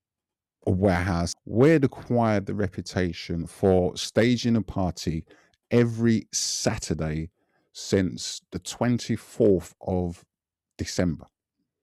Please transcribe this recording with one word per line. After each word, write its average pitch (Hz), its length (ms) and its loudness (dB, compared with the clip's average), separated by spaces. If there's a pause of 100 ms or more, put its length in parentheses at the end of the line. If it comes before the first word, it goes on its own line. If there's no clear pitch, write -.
(680)
a 101 40 2
warehouse. 90 640 2 (120)
We'd 135 380 4
acquired 113 640 0
the 98 80 -6
reputation 90 920 -4
for 92 500 2
staging 117 580 0
a 110 60 2
party 85 640 -4 (460)
every 117 600 2
Saturday 80 1000 -4 (400)
since - 720 -2 (100)
the 92 80 -10
twenty-fourth 113 1200 0
of 90 420 -4 (540)
December. 85 480 -4 (580)